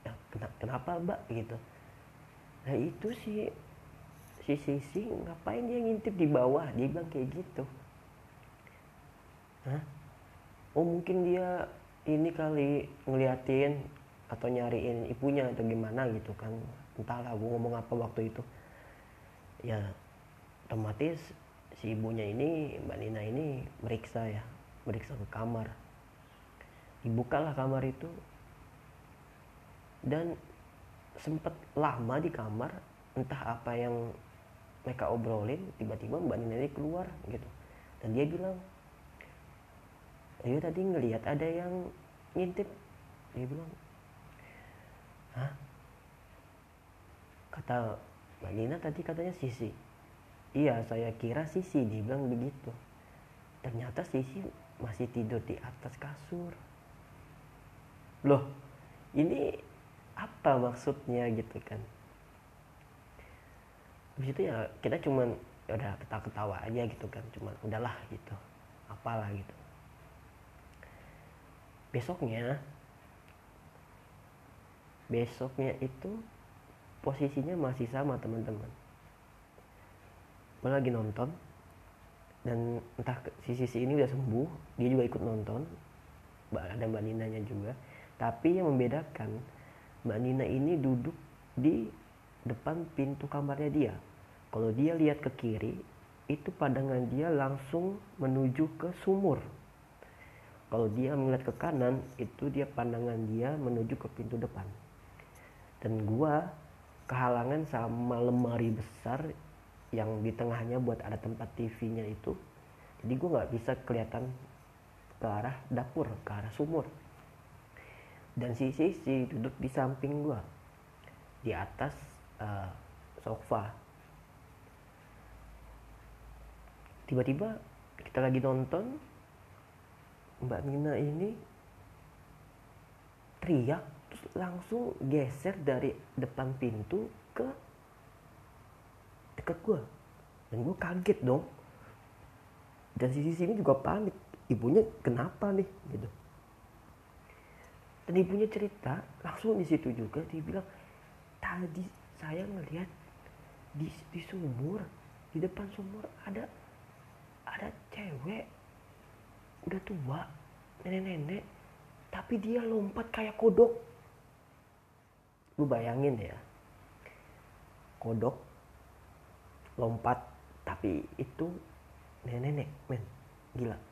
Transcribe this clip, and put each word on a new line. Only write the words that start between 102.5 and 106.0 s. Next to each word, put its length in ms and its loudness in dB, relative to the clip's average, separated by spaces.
dia 160 2
pandangan 600 0
dia 320 2
menuju 400 2
ke 160 -8
pintu 240 -4
depan. 280 -4
Dan 240 2